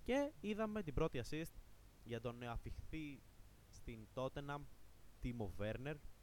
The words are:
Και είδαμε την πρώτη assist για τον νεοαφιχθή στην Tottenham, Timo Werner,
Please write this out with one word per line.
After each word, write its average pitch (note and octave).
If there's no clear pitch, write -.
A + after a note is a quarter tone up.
Και C#4+
είδαμε G#3+
την D3
πρώτη D3
assist D#3
για A2+
τον A#2+
νεοαφιχθή B2+
στην A2+
Tottenham, C#3+
Timo A#2+
Werner, A#2